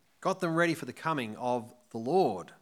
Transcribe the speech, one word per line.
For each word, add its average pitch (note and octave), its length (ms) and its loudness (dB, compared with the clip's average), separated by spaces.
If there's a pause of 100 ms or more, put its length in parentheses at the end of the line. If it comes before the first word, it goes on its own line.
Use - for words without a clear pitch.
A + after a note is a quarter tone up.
(200)
got F#3 180 -2
them E3 160 -2
ready E3+ 200 4
for - 100 -8
the B2 80 -10
coming B2+ 440 -2
of B2 380 -2 (160)
the A#2 80 -6
Lord. A#2 640 2